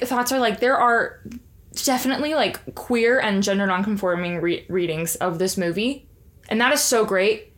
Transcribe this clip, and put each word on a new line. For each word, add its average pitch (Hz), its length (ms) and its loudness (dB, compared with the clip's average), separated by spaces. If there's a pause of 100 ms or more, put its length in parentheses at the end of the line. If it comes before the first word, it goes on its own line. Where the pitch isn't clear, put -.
thoughts 247 260 -2
are, 262 80 0
like, 226 220 0
there 254 160 2
are 233 440 2 (640)
definitely, 269 500 0
like, - 400 -2
queer 240 440 2
and 202 240 0
gender 202 240 0
nonconforming 180 760 -2
re-, 170 260 -2
readings 165 480 -2
of 175 220 -2
this 190 180 -2
movie. 202 500 -2 (440)
And 220 100 0
that 254 140 4
is 285 80 0
so 220 240 2
great. 196 520 0